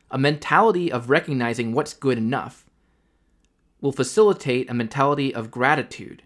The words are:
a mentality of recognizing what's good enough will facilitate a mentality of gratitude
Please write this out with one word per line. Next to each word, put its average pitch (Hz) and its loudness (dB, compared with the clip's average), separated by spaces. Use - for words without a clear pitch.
a 123 -4
mentality 160 2
of 120 -2
recognizing 123 0
what's 110 -2
good 131 -2
enough 113 -6
will 139 0
facilitate 131 2
a 123 -8
mentality 135 0
of 113 -8
gratitude 127 -2